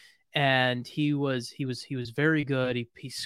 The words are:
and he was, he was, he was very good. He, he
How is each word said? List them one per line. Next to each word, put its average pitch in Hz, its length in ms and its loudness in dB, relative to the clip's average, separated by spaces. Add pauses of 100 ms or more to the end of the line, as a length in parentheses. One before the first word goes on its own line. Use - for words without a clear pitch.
(340)
and 127 540 2
he 147 260 0
was, 135 380 -2
he 143 140 -4
was, 127 180 -6
he 143 120 -8
was 120 140 -4
very 151 340 2
good. 127 320 0
He, 120 120 -2 (100)
he - 160 -14 (120)